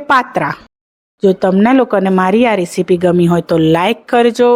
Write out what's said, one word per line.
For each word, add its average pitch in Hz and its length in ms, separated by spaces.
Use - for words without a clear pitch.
પાત્રા. 185 420
જો 196 60
તમને 196 360
લોકોને 196 400
મારી 202 300
આ 202 120
રેસીપી 180 420
ગમી 175 280
હોય 170 180
તો 170 80
લાઈક 202 240
કરજો, 240 440